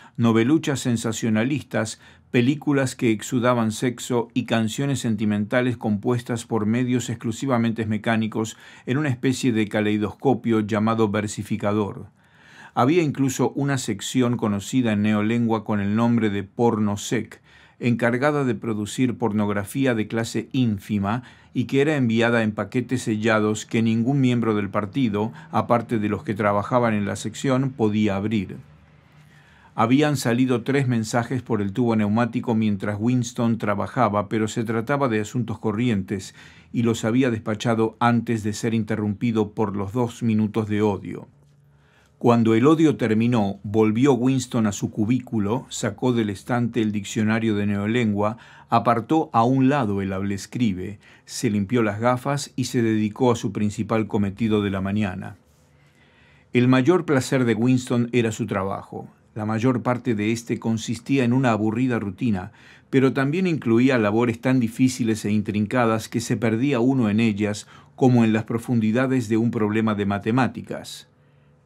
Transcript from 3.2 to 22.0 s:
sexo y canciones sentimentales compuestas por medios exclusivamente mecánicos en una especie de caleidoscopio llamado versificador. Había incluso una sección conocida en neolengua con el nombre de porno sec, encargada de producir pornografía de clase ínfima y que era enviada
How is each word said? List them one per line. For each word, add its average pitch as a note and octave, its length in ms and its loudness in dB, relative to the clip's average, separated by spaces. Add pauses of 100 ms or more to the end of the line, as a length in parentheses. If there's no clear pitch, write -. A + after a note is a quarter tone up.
sexo A#2+ 640 -4
y A#2+ 100 -2
canciones B2 560 -2
sentimentales A2 760 0
compuestas A#2+ 680 -2
por G#2+ 220 -2
medios B2 420 0
exclusivamente A#2 800 -2
mecánicos A2 720 -2 (260)
en B2+ 140 -2
una D3+ 100 -2
especie B2+ 440 0
de G#2+ 140 2
caleidoscopio G#2+ 920 0
llamado A2 480 2
versificador. G#2 1000 -4 (640)
Había E3 280 4
incluso C3 500 0
una C#3 260 -2
sección A#2+ 580 0
conocida A2 560 0
en G#2 100 0
neolengua A2 600 2
con G#2 160 0
el G2+ 160 0
nombre A#2 320 2
de G2+ 140 -2
porno G#2+ 560 0
sec, - 420 -6 (400)
encargada B2 640 2
de A#2 120 0
producir G#2+ 600 -2
pornografía G#2+ 800 0
de G#2 140 -2
clase A2+ 440 -4
ínfima G#2+ 720 -2 (320)
y B2+ 100 -2
que C#3 160 0
era D#3 160 2
enviada A#2 460 2